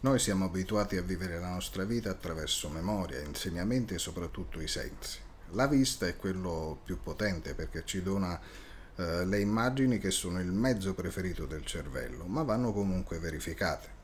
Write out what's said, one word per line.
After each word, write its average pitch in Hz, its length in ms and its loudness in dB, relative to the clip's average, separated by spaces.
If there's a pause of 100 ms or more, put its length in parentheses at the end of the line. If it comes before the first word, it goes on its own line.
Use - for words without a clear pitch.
Noi 131 140 6
siamo 95 260 4
abituati 95 540 2
a 87 40 0
vivere 87 360 -2
la 90 100 -4
nostra 90 360 -2
vita 110 260 0
attraverso 80 580 -2
memoria, 82 540 0
insegnamenti 95 720 0
e 92 40 -2
soprattutto 85 640 -4
i 78 80 -4
sensi. - 500 -4 (340)
La 120 140 4
vista 135 400 4
è 85 80 2
quello 85 680 -2
più 85 160 -4
potente 85 540 -2
perché 80 320 -4
ci 92 160 -2
dona, 95 360 2 (580)
eh, 87 280 0
le 101 160 4
immagini 120 580 4
che 95 120 2
sono 90 320 0
il 90 100 0
mezzo 101 400 4
preferito 87 540 -2
del 73 180 -6
cervello, 65 640 -6
ma 127 160 0
vanno 117 320 2
comunque 92 440 2
verificate. 80 680 -2 (160)